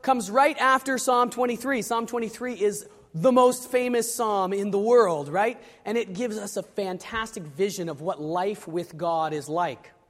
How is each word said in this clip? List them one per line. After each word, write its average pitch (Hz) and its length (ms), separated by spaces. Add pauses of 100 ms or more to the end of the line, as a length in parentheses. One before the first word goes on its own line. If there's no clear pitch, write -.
comes 240 280
right 277 280
after 262 400
Psalm 247 320
twenty-three. 247 520
Psalm 233 240
twenty-three 233 480
is 202 320 (280)
the 180 180
most 247 380
famous 247 440
psalm 202 380
in 202 180
the 196 80
world, 202 500
right? 214 320 (240)
And 220 140
it 190 160
gives 220 240
us 202 180
a 190 60
fantastic 202 800
vision 165 460
of 143 120
what 160 200
life 180 460
with 170 300
God 160 360
is 143 160
like. 156 440 (180)